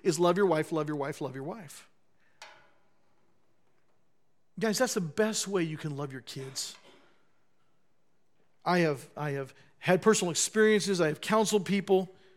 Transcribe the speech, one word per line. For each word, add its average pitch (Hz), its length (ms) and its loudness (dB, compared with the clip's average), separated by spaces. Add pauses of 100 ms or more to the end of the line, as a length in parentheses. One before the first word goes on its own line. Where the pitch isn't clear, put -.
is 165 160 0
love 175 180 4
your 202 80 4
wife, 156 260 0
love 156 160 -2
your 151 80 -4
wife, 143 240 -6
love 131 160 -8
your 135 80 -10
wife. 180 420 -14 (2750)
Guys, 208 200 0
that's 247 160 0
the 214 80 -2
best 208 480 -2
way 190 140 0
you 156 120 -4
can 147 220 -8
love 139 160 -8
your 127 80 -12
kids. 135 520 -10 (1900)
I 175 160 2
have, 147 260 0 (120)
I 147 140 -4
have 139 220 -8 (260)
had 180 220 4
personal 196 300 4
experiences. 202 680 2
I 160 60 4
have 151 120 -4
counseled 214 460 2
people. 190 440 2 (280)